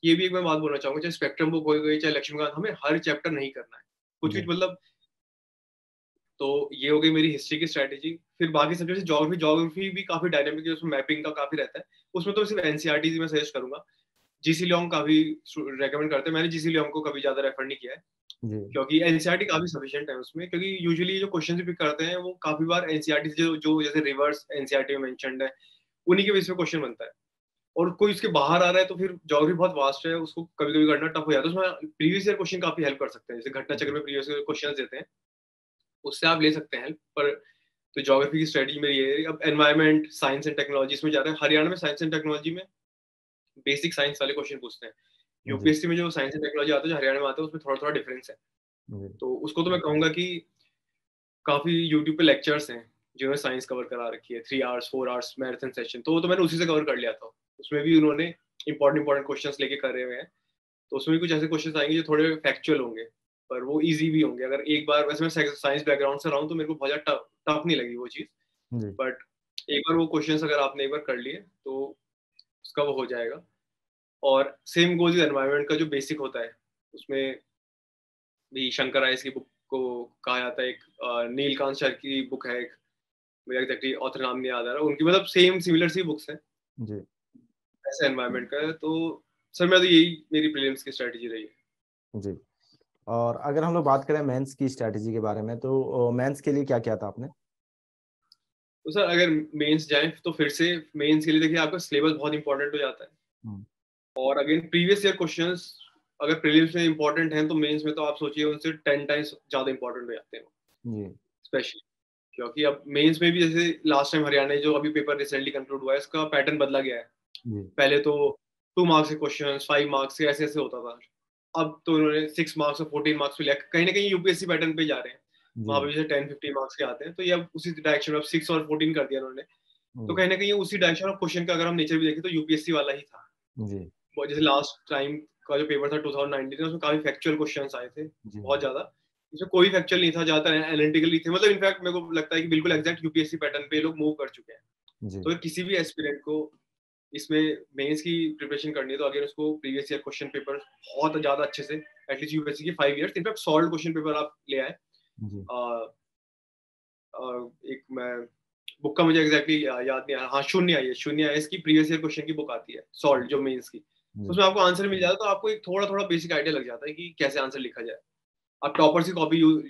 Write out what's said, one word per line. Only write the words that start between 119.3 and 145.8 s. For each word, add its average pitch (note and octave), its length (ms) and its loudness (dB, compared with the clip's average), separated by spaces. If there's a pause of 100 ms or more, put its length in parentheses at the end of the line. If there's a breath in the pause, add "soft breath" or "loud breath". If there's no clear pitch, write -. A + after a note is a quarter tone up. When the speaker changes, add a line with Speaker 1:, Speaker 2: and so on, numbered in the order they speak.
Speaker 1:
five D3 220 2
marks C3+ 280 -2
के D3+ 80 0
ऐसे-ऐसे D3 340 0
होता B2 220 -6
था। A#2+ 180 -14 (640)
अब D#3 240 -4
तो E3 80 2
उन्होंने D3+ 340 4
six D#3 300 -4
मार्क्स D3 240 0
और D#3 60 -4
fourteen D3+ 300 0
marks C#3+ 220 -2
भी - 40 -4
लिया। C#3 100 2
कहीं E3 320 2
ना F#3 60 4
कहीं G3+ 180 2
यूपीएससी F#3 360 0
पैटर्न D#3+ 280 0
पे D#3+ 120 0
जा C#3+ 100 0
रहे B2 140 -8
हैं। - 100 -20 (380)
Speaker 2:
जी। A2+ 80 -6
Speaker 1:
वहाँ C#3 160 0
पे C#3+ 120 -2
जैसे D#3 100 0
टेन, C#3+ 220 0
फ़िफ़्टीन C#3 280 -8
marks C3+ 220 -6
के D3 80 -4
आते C3 220 -6
हैं, E3+ 80 -12
तो F#3 100 -8
ये F3 80 0
अब E3+ 240 0
उसी E3 160 -6
direction D3+ 400 0
में D3+ 80 0
अब D3 60 -4
सिक्स E3 260 -2
और D#3 160 0
फ़ोर्टीन D#3 260 0
कर D3 100 0
दिया C3 160 -4
उन्होंने। C3 220 -10
तो - 640 -16
Speaker 2:
जी। E3+ 100 -2
Speaker 1:
कहीं F#3 120 4
ना F#3+ 60 2
कहीं G3+ 180 0
उसी G3+ 240 -2
डायरेक्शन F3 280 2
of G3 100 -2
question F3 300 -2
का F3 80 0
अगर E3+ 140 0
हम E3+ 80 0
nature D#3+ 220 2
भी D#3+ 100 2
देखें, D3+ 140 -2
तो F#3 80 -6
यूपीएससी D#3 420 0
वाला C#3+ 220 0
ही C#3+ 80 -10
था। - 300 -20 (280)
Speaker 2:
जी। G2+ 180 -6 (400)
Speaker 1:
वो C#3+ 80 -4
जैसे D3 160 -4
last C#3+ 480 2
time D3 280 -2
का - 400 -6
जो D3+ 80 0
paper C#3+ 260 0
था D3+ 60 0
टू D3+ 140 -4
थाउजेंड C#3+ 240 -2
नाइनटीन C3+ 260 -6
में, D#3+ 60 -2
उसमें D#3+ 120 -6
काफी D3+ 180 2
factual D3+ 400 -2
questions C#3+ 380 -4
आए B2 120 -10
थे, D3+ 200 -12
Speaker 2:
जी। G#2 320 -18
Speaker 1:
बहुत C#3 200 0
ज्यादा। C#3 380 -6 (360)
उसमें F3+ 160 -8
कोई F#3 200 6
factual F3+ 320 2
नहीं E3 100 4
था, E3 120 -2
ज्यादातर D#3 320 4
एनालिटिकल D#3 540 2
ही E3 100 4
थे। E3 100 -4
मतलब G3+ 220 4
इनफैक्ट F#3+ 320 2
मेरे F3+ 160 -2
को E3 120 -8
लगता D#3+ 240 -2
है E3 60 2
कि E3+ 60 -4
बिल्कुल D#3+ 240 2
exact D#3+ 320 -2
यूपीएससी D#3 340 -2
pattern D3 260 -4
पे D#3 120 -4
ये D3+ 60 2
लोग D#3 160 -2
move D3+ 160 0
कर C#3+ 160 -6
चुके - 240 -20
हैं। - 80 -20 (420)
Speaker 2:
जी। G2 180 -8
Speaker 1:
तो A#2+ 80 -2
अगर E3+ 100 -2
किसी E3+ 240 -6
भी F#3+ 120 -2
aspirant D#3 460 -4